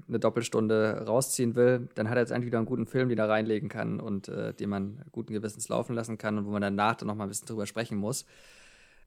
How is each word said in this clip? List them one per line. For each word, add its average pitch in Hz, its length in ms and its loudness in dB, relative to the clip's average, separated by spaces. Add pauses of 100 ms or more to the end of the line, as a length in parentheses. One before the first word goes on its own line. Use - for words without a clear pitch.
eine 117 120 -2
Doppelstunde 110 840 2
rausziehen 120 500 2
will, 123 400 4
dann 110 120 0
hat 120 100 0
er 123 40 6
jetzt 117 100 0
endlich 120 160 0
wieder 117 120 0
einen 110 80 0
guten 120 180 -2
Film, 127 240 2
den 113 80 2
er 107 100 4
reinlegen 107 400 2
kann 110 320 -4
und, 104 300 -6
äh, 107 240 -4
den 107 160 -4
man 101 420 -4
guten 113 220 -6
Gewissens 107 340 -6
laufen 120 260 -2
lassen 113 240 -4
kann 107 200 -2
und 101 80 -2
wo 104 60 -6
man 104 100 0
danach 101 340 2
dann - 120 -6
noch 104 80 -2
mal 107 100 -4
ein 98 40 -4
bisschen - 180 -8
drüber 110 180 -4
sprechen 113 320 -4
muss. 104 280 -2 (800)